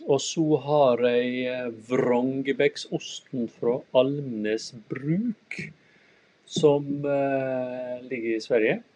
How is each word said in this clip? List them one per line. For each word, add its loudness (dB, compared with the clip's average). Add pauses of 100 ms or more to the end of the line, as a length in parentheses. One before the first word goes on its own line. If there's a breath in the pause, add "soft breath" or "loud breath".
og 2
så 2
har 4
jeg, 2
eh, -4 (180)
Vrangebæksosten 0
fra -2 (140)
Almnes 0 (160)
Bruk, -4 (720 soft breath)
som, 2
eh, -2
ligger -4
i -4
Sverige 2 (140)